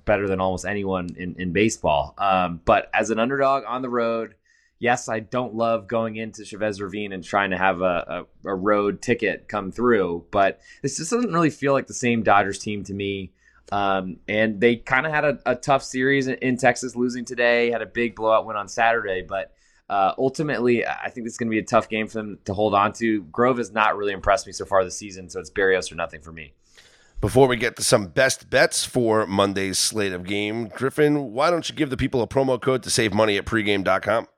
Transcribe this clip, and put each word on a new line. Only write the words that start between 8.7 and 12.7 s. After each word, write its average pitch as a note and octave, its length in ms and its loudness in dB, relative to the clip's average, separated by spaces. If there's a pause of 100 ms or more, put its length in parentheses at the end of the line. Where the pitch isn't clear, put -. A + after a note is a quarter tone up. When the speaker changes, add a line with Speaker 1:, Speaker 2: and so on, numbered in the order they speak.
Speaker 1:
ticket A2+ 460 0
come G2 240 -6
through. F#2+ 580 0
But G2 300 2 (220)
this - 160 -4
just D#3+ 120 -6
doesn't A#3 220 0
really E3 180 4
feel C#3 220 0
like C3 160 0
the G2+ 60 -14
same A#2 280 0
Dodgers G2+ 380 4
team G#2 240 -6